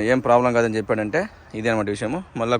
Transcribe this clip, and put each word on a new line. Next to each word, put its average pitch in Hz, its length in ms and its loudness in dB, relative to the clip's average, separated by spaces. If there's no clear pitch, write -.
ఏం 127 160 2
ప్రాబ్లం 123 300 4
కాదని 113 220 2
చెప్పాడంటే 107 420 -2
ఇదే 113 120 -2
అనమాట 107 240 0
విషయము. 123 240 -6
మళ్ళీ 117 200 0